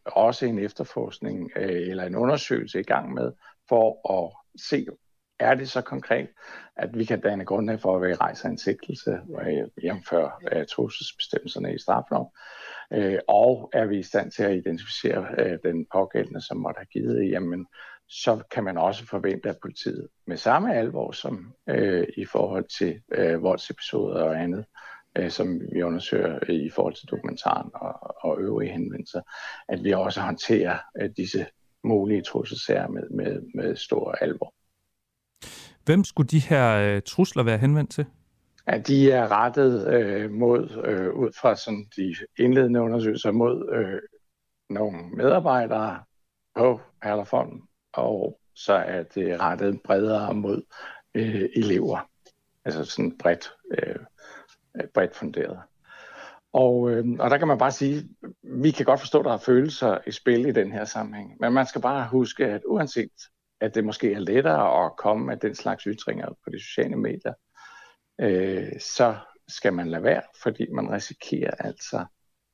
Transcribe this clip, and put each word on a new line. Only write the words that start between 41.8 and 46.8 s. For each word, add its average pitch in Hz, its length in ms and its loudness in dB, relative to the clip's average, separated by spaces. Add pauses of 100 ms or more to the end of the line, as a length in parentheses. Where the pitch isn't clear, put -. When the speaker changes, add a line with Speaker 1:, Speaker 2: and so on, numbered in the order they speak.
Speaker 1:
de 95 180 -4 (220)
indledende 123 440 4
undersøgelser, 113 500 0
mod, 120 420 2
øh, 98 280 -2 (720)
nogle 101 280 -4 (180)
medarbejdere 123 840 2 (580)
på 117 240 4 (220)